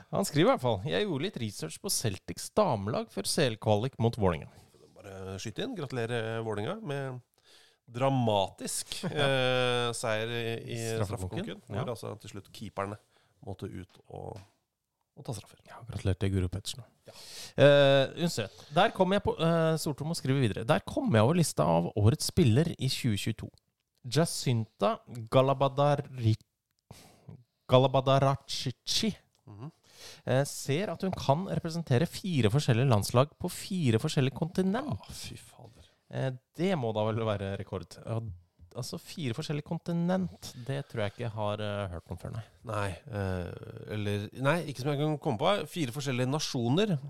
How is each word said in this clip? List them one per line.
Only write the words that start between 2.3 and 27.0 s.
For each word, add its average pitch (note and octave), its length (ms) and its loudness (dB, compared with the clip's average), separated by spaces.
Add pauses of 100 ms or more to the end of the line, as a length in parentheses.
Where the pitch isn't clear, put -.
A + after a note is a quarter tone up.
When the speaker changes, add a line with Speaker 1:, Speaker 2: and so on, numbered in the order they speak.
Speaker 1:
damelag C#3+ 580 0
før G3+ 180 -6
C D3+ 200 2
L-kvalik A2 540 2
mot A2+ 160 2
Vålerenga.» F2+ 320 2 (480)
Speaker 2:
Bare F#2+ 420 -12
skyte A2+ 240 -6
inn. B3 140 -6
Gratulerer, A2+ 680 -4
Vålerenga, A2 400 -4
med C#3 380 -6 (680)
dramatisk, A#2 1120 0
Speaker 1:
<laughs> D#3 100 -4
Ja. D3 160 2
Speaker 2:
eh, B2+ 640 2
seier A2+ 340 -2
i, A#2 460 -4
i A#2 40 -6 (200)
Speaker 1:
Straffekonken. G#2 100 0
Speaker 2:
straffekonken, G2 640 -6
hvor G2 80 -8
Speaker 1:
Ja. B2 80 -2
Speaker 2:
altså A2 340 -8
til G2+ 120 -18
slutt G2+ 220 -14
keeperne G2 460 -6 (440)
måtte G2 280 -10
ut - 280 -14 (100)
og - 320 -12 (840)
ta C3+ 80 -8
straffer. - 340 -14
Speaker 1:
Ja, - 200 -20
gratulerer - 320 -2
til G2 120 0
Guro F#2 180 0
Pettersen. - 340 -8 (240)
Speaker 2:
Ja. - 60 -20 (440)
Speaker 1:
Eh, C#3 680 6
uansett, B2+ 400 -4 (120)
der G3 160 4
kom F#3 220 2
jeg G3+ 100 2
på, - 160 0
eh, D#3+ 380 2
Stortom D3+ 340 -4
og E3+ 60 -4
skriver C3+ 240 2
videre. G2 260 0
Der E3 140 4
kom C4+ 320 -2
jeg G#2+ 100 8
over C#3+ 120 4
lista D#3+ 300 2
av E3+ 320 2
årets G#2+ 300 4
spiller B2 520 4
i C3 100 0
tjue A2+ 280 0
tjueto. - 340 -6 (540)
Jacinta C#3 920 0 (320)
Galabadari-, C3+ 1080 4 (1300)